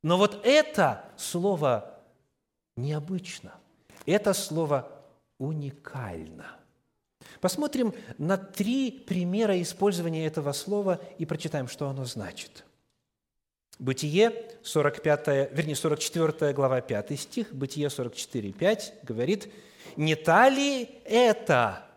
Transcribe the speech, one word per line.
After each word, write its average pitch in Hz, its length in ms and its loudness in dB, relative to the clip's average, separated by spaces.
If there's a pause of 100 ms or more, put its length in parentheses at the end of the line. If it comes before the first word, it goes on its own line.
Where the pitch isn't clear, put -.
Но 170 160 2
вот 202 280 4
это 247 580 4 (140)
слово 156 800 0 (760)
необычно. 151 760 -6 (520)
Это 202 280 2
слово 151 560 -2 (480)
уникально. 131 1080 -8 (960)
Посмотрим 247 520 0 (240)
на 175 200 0
три 233 540 -2
примера 185 680 0
использования 170 640 0
этого 147 280 -2
слова 190 480 -2 (160)
и 165 80 -4
прочитаем, 151 420 -4
что 143 220 -6
оно 135 160 -6
значит. - 580 -12 (1160)
Бытие, 151 540 2 (300)
сорок 143 380 0
пятая, 147 500 2
вернее, 151 240 -4
сорок 147 240 0
четвертая 156 540 0
глава, 131 260 2
пятый 123 380 -4
стих, - 360 -6
Бытие 139 360 -4
сорок 123 260 -6
четыре 104 380 -6
пять - 400 0 (100)
говорит: 127 480 -2 (460)
"Не 156 180 2
та 170 340 6
ли 269 560 -2
это 202 800 4 (100)